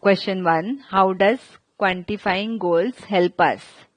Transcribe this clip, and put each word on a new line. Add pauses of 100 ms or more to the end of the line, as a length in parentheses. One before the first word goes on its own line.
Question
one, (120)
how
does (400)
quantifying
goals
help
us? (320)